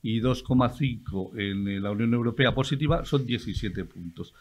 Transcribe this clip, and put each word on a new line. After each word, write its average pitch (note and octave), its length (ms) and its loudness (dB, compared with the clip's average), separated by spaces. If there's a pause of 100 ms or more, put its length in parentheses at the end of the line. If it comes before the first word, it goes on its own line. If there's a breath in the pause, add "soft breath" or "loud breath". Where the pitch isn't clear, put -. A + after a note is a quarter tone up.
y A2+ 200 0
dos B2 220 2
coma B2+ 280 4
cinco G#2+ 680 -4
en, G2+ 320 -2
eh, G2 100 -2
la G2+ 120 -2
Unión A#2 240 2
Europea A#2 400 2
positiva D3 500 0
son C3+ 220 0
diecisiete G#2 580 -4
puntos. E2+ 560 -12